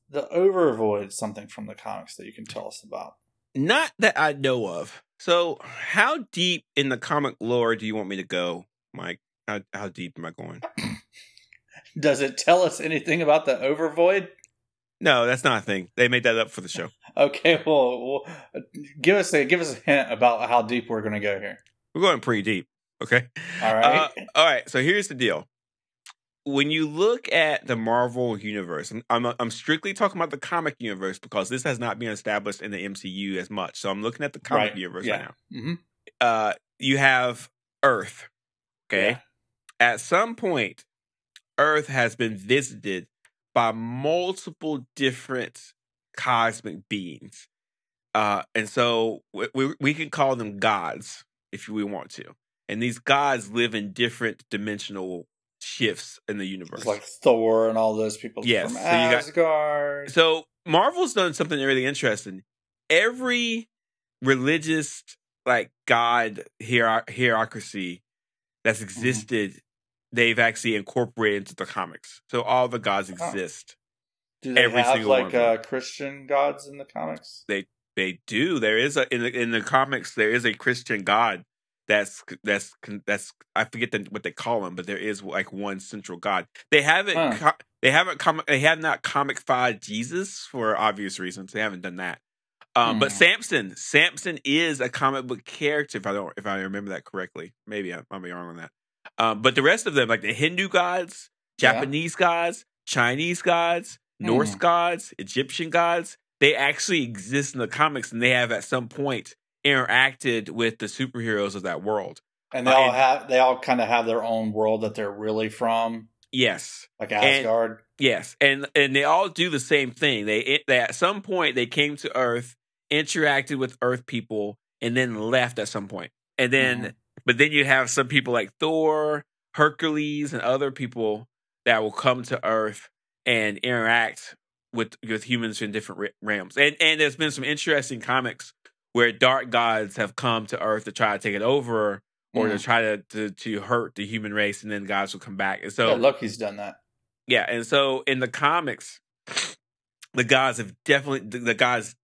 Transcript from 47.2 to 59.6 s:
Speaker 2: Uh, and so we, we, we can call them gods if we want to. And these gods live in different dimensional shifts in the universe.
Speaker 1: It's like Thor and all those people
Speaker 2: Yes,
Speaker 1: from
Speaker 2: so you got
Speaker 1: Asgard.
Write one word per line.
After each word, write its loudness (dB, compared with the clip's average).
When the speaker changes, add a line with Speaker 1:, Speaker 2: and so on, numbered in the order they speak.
Speaker 2:
Uh, 2
and -2
so 0
we, -4
we, -2
we 2
can -8
call 0
them -8
gods -2
if -14
we -4
want -8
to. -16
And -6
these -4
gods 0
live 0
in -6
different -4
dimensional -8
shifts -4
in -4
the -8
universe. -10
Speaker 1:
It's -8
like -2
Thor 4
and 0
all 2
those -2
people -10
Speaker 2:
Yes, 2
Speaker 1:
from -8
Speaker 2:
so -8
you -2
got 4
Speaker 1:
Asgard. 0